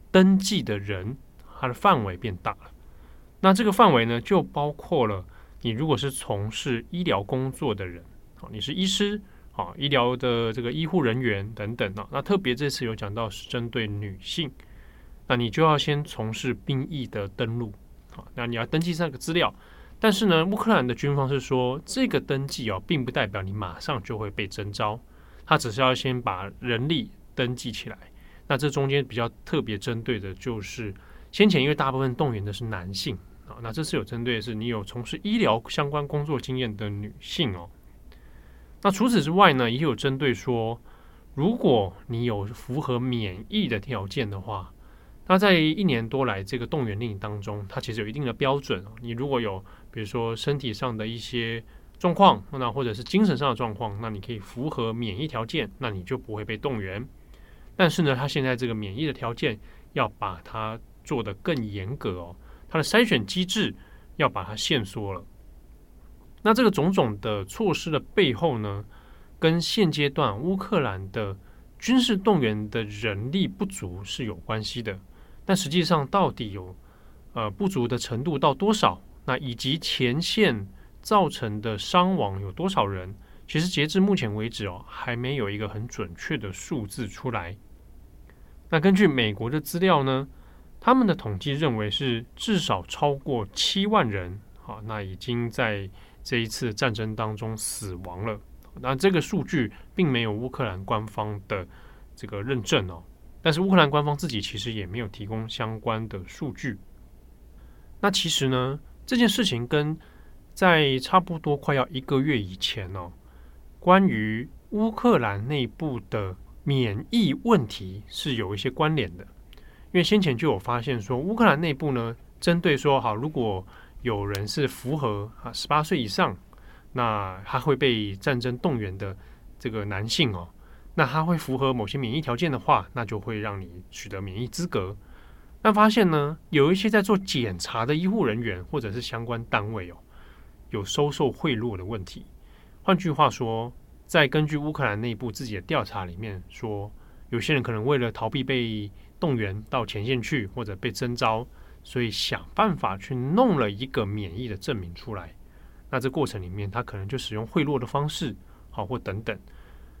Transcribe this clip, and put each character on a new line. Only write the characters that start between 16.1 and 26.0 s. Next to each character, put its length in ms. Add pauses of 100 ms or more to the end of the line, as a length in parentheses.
事 200
兵 360
役 160
的 240
登 300
录， 120 (440)
哦， 180
那 140
你 80
要 100
登 160
记 140
这 160
个 60
资 160
料。 200 (460)
但 140
是 140
呢， 180
乌 100
克 160
兰 140
的 80
军 220
方 120
是 120
说， 440
这 240
个 120
登 280
记 220
哦， 160
并 180
不 60
代 160
表 160
你 100
马 280
上 240
就 120
会 140
被 180
征 240
召， 280 (440)
他 140
只 140
是 100
要 120
先 280